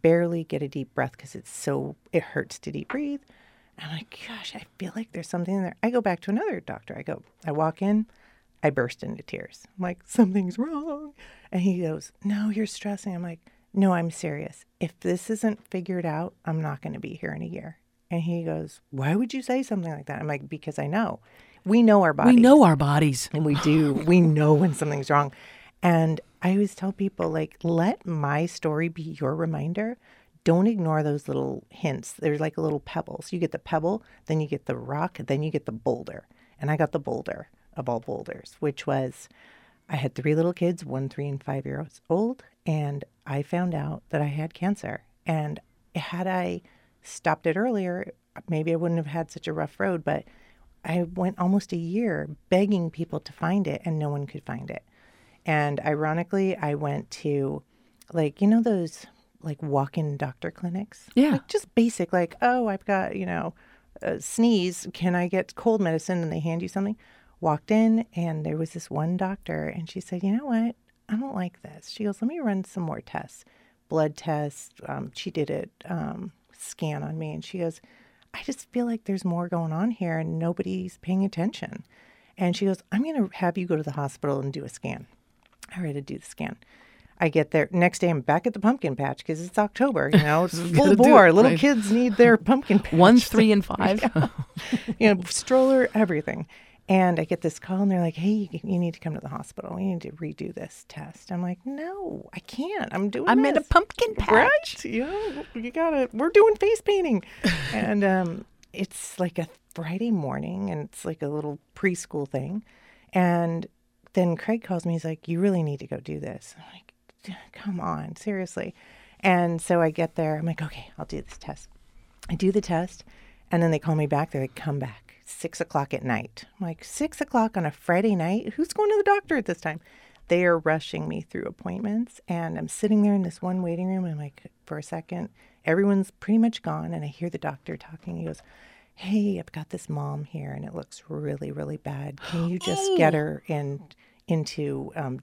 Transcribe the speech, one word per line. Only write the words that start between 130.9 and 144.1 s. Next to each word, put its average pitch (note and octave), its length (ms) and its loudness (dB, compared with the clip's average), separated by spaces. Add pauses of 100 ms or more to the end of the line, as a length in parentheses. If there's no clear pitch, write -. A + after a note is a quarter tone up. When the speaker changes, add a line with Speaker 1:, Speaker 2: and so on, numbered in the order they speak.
Speaker 1:
me D#3+ 140 -6
through - 240 -8
appointments, G#3 800 -6
and E3 300 -4
I'm D#3+ 120 -6
sitting G#3+ 320 2
there G#3 140 6
in G3 80 2
this E3+ 180 -6
one F#3 220 -4
waiting F3 240 -2
room. F#3+ 180 -2
I'm D#3+ 120 -6
like, C#3+ 260 -12 (220)
for D3+ 120 -10
a D3+ 60 -10
second, F3 460 -8 (360)
everyone's G3 460 2
pretty - 260 0
much A3+ 240 2
gone, D#3+ 320 -6
and D#3 100 -6
I D3 40 -6
hear E3+ 240 -8
the - 60 -10
doctor D3+ 400 -8
talking. E3 400 -14
He E3 80 -8
goes, D#3 160 -10 (540)
"Hey, G3+ 440 0
I've E3 120 -14
got D#3 200 -12
this - 180 -12
mom D3 360 -6
here, C#3+ 260 -10
and C#3 140 -10
it - 100 -12
looks - 340 -14
really, D3 420 -6
really D3 260 -8
bad. C#3 440 -10
Can E3+ 280 -4
you F3+ 100 -4
just F#4 380 -2
get D#3+ 180 6
Speaker 2:
<gasps> - 0 -
Oh. - 20 2
Speaker 1:
her D3+ 300 -4
in, C#3+ 340 -6 (460)